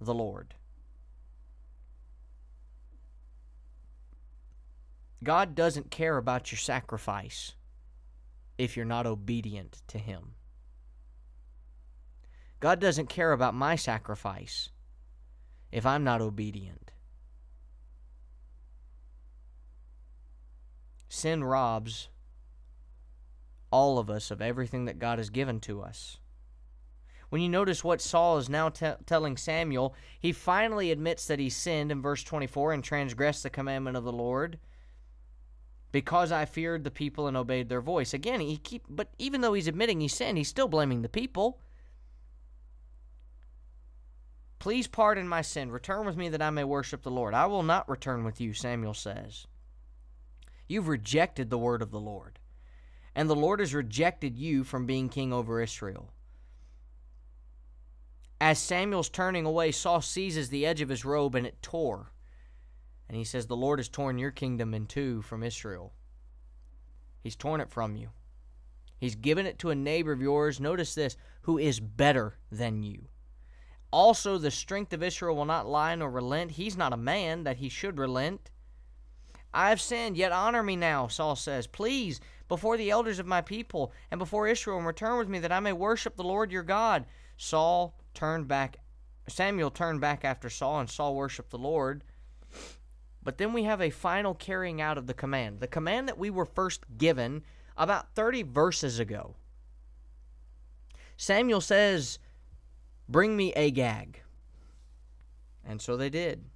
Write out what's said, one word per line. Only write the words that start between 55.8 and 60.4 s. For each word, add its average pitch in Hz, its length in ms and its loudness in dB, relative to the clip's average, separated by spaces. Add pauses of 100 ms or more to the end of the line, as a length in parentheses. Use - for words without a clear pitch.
As 156 200 6
Samuel's 185 480 0
turning 185 360 0
away, 160 280 2
Saul 175 280 2
seizes 156 480 -2